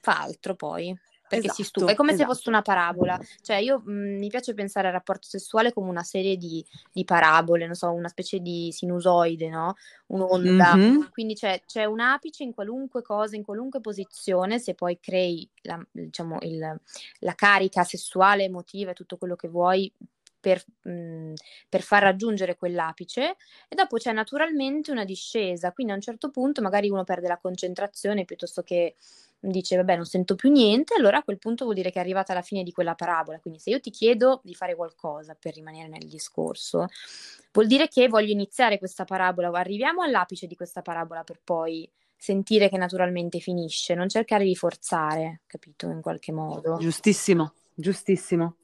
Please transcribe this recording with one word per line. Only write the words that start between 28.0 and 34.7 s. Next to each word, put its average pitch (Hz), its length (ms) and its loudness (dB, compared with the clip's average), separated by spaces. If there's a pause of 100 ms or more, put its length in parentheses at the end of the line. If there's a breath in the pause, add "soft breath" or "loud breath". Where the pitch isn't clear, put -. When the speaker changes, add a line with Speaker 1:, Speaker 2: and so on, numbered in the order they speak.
Speaker 1:
piuttosto 175 380 -10
che 170 340 0 (420 soft breath)
dice: 185 380 -2
"Vabbè, 185 200 4
non 170 100 -6
sento 185 300 0
più 262 140 4
niente", 254 440 6
allora 269 240 6
a 302 40 0
quel 196 160 -6
punto 233 260 -6
vuol 214 120 -2
dire 185 140 -2
che 180 80 -6
è 180 40 -2
arrivata 190 300 -2
alla 180 100 -2
fine 190 200 -6
di 175 100 -8
quella 170 220 -2
parabola. 160 460 -4
Quindi 160 200 -14
se - 100 -6
io 262 100 0
ti 233 100 -14
chiedo 247 520 4
di 180 120 -18
fare 175 200 -6